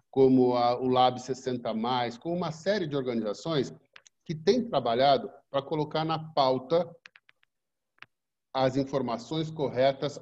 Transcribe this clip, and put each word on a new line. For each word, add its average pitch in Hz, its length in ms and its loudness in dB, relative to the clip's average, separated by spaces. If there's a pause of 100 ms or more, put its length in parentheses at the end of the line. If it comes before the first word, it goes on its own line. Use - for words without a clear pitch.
(120)
como 127 460 6
a, 120 200 2
o 127 120 -2
Lab 127 320 4
sessenta 127 520 -6
mais, 120 440 -2
como 170 180 -6
uma 175 160 -4
série 190 340 -4
de 143 120 -4
organizações 117 760 -2 (520)
que 165 100 -6
têm 202 320 2
trabalhado 123 640 2 (180)
para 139 120 -2
colocar 156 420 -2
na 160 160 -2
pauta 147 760 0 (1600)
as 131 220 0
informações 139 760 -2
corretas 139 720 -2